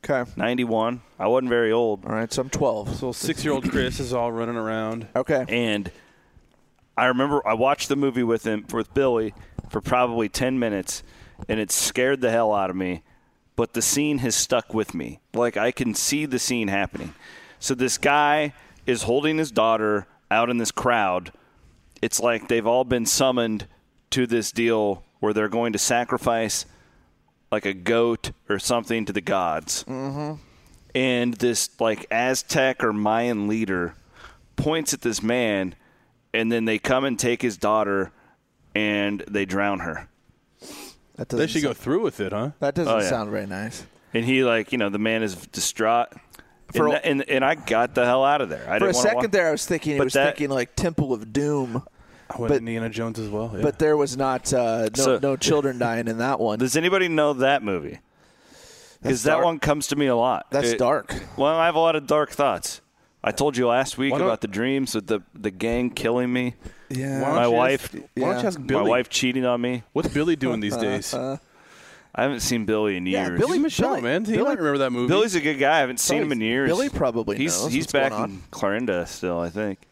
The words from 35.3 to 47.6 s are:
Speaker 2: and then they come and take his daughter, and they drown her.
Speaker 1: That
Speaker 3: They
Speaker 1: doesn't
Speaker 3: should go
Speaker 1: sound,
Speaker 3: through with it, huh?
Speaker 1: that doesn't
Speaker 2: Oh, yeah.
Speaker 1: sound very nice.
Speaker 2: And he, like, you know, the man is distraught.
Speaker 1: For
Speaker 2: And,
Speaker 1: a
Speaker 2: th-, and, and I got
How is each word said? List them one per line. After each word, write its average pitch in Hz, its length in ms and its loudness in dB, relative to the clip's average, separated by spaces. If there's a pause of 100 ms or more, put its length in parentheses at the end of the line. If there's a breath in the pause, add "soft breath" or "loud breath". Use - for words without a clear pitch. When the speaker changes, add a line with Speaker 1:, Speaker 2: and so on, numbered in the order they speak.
Speaker 2:
and 113 180 0
then 113 140 0
they 110 120 2
come 131 280 2
and 120 120 -2
take 120 240 0
his 113 160 -2
daughter, 101 540 0 (640 soft breath)
and 104 540 0
they 101 160 0
drown 98 340 0
her. 82 300 -8 (1080 loud breath)
Speaker 1:
That - 140 -8
Speaker 3:
They 123 80 -2
Speaker 1:
doesn't 156 120 2
Speaker 3:
should 147 120 0
go 143 80 0
Speaker 1:
sound, 113 80 -4
Speaker 3:
through 165 260 0
with 147 160 -4
it, 98 140 -2
huh? 120 260 -2
Speaker 1:
that 139 160 -2
doesn't 147 180 2
Speaker 2:
Oh, 110 60 4
yeah. 98 100 2
Speaker 1:
sound 107 220 -2
very 101 160 -4
nice. 101 380 -8 (280)
Speaker 2:
And 117 120 0
he, 131 180 4
like, 117 300 0
you 127 40 0
know, 101 120 2
the 104 100 -2
man 110 240 0
is 98 100 -2 (140)
distraught. 117 600 0 (640 loud breath)
Speaker 1:
For 151 140 2
Speaker 2:
And, 147 80 2
Speaker 1:
a 147 40 0
Speaker 2:
th-, 165 120 0
and, 139 180 0
and 135 160 4
I 156 100 2
got 117 400 0